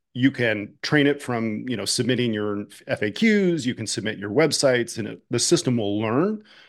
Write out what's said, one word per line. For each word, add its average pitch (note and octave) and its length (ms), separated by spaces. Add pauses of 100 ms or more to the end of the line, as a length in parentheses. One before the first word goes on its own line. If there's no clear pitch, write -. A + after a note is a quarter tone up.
(140)
you B2+ 180
can G#2+ 500
train D3 260
it C#3+ 140
from, A2+ 460
you B2 80
know, A2 80
submitting B2 480
your G#2 360 (200)
F B2 140
A G#2+ 100
Qs, F#3 540
you A#2+ 100
can A2 120
submit G#2+ 300
your G2+ 120
websites, B2 680
and A2 120
it, A2 200
the A#2+ 100
system C3+ 360
will G#2 240
learn D#3 440 (260)